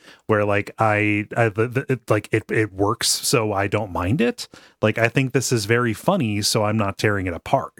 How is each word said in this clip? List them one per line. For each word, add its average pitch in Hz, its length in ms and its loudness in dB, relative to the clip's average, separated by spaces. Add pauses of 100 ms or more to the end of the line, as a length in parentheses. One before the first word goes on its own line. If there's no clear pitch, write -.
(260)
where, 104 200 2
like, 101 320 0
I, 104 480 2 (100)
I, 117 140 2
the, 110 180 -2
the, 131 240 -4
it, - 180 -4
like, 107 220 0
it, 110 180 -2
it 107 220 0
works, 101 380 -2
so 110 420 0
I 98 140 0
don't 104 260 -4
mind 92 300 -2
it. 240 260 -4 (320)
Like, 107 160 2
I 113 120 2
think 131 240 0
this 131 200 0
is 107 140 0
very 117 260 2
funny, 110 480 0
so 104 240 0
I'm 107 140 0
not 98 180 -2
tearing 101 300 0
it 87 80 -4
apart. - 460 -2